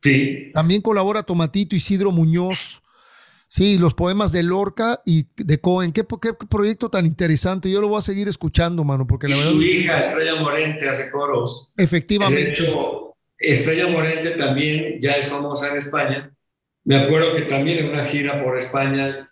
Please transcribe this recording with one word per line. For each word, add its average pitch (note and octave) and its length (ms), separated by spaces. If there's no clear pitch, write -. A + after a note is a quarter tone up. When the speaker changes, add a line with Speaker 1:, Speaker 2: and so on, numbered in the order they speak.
Speaker 1:
Sí. C3+ 500
Speaker 2:
También E3+ 280
colabora G#3 420
Tomatito, F3+ 520
Isidro G3 360
Muñoz. E3+ 720
Sí, G3 320
los E3+ 160
poemas F#3 360
de F3 120
Lorca G3 640
y D#3+ 200
de D#3 240
Cohen. F3+ 340
Qué, A3 120
qué A3+ 120
proyecto G#3+ 420
tan F3 180
interesante. F3+ 640
Yo G3+ 100
lo G#3 60
voy G#3 120
a - 20
seguir G3+ 260
escuchando, E3+ 560
mano, C3+ 240
porque C#3 200
la C#3 80
Speaker 1:
Y C#3 40
Speaker 2:
verdad D#3 120
Speaker 1:
su D#3 120
hija, F3+ 360
Estrella D#3+ 360
Morente, D3+ 520
hace C3+ 220
coros. C#3+ 680
Speaker 2:
Efectivamente. F3+ 680
Speaker 1:
De - 80
hecho, - 640
Estrella D#3+ 500
Morente D#3+ 440
también D3 680
ya C#3 120
es C#3+ 140
famosa C#3+ 440
en C#3+ 60
España. C#3+ 540
Me C3+ 140
acuerdo D#3+ 380
que D3+ 80
también D3 360
en D3 100
una C#3+ 160
gira C#3+ 380
por B2+ 140
España C3+ 760